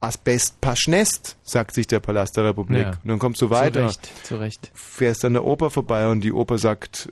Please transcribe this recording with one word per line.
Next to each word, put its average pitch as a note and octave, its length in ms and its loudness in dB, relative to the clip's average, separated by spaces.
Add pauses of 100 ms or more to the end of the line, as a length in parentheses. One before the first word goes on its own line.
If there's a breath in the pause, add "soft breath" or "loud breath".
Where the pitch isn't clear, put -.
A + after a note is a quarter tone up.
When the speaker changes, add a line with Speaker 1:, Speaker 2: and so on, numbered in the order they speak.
Speaker 1:
Asbest - 600 -2
paschnest, D#3+ 800 0
sagt - 320 -2
sich A#2 140 0
der A2+ 100 2
Palast G2+ 380 -2
der A2 80 2
Republik. G#2+ 380 0
Speaker 2:
Ja. G2+ 80 -2
Speaker 1:
Und F2 180 -8
dann A2 100 0
kommst A#2+ 240 -2
du B2 40 4
Speaker 2:
Zu G#2+ 40 4
Speaker 1:
weiter. B2 360 4
Speaker 2:
Recht, - 240 -6 (160)
zu A#2 100 -8
Recht. G#2+ 380 -8
Speaker 1:
Fährst - 500 -2
an B2 80 2
der A#2+ 120 2
Oper D3 260 2
vorbei A2+ 380 0
und A2 140 2
die G#2+ 100 0
Oper A#2 260 0
sagt, - 540 -2